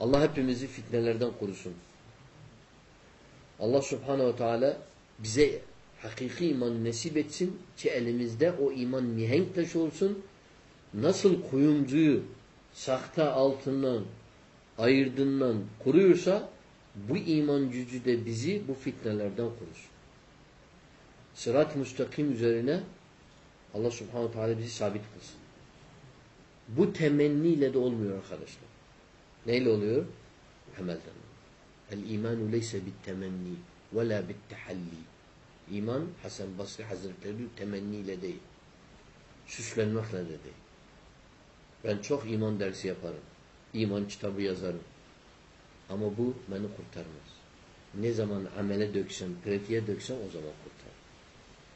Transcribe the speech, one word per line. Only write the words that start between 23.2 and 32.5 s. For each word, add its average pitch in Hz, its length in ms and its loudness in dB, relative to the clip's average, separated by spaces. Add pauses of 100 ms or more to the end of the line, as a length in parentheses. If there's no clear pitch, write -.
Allah 113 160 0
Subhanahu 117 380 -4
ve 110 40 -6
Teala 113 260 -2
bizi 117 120 -6
sabit 104 320 -2 (120)
kılsın. - 260 -18 (1300)
Bu 139 240 4
temenniyle 147 800 4
de 135 60 4
olmuyor 113 400 0
arkadaşlar. - 520 -14 (760)
Neyle 123 240 4
oluyor? 110 340 2 (720)
Amelden. 82 420 -8 (720)
El 104 180 -8
imanu 110 420 -2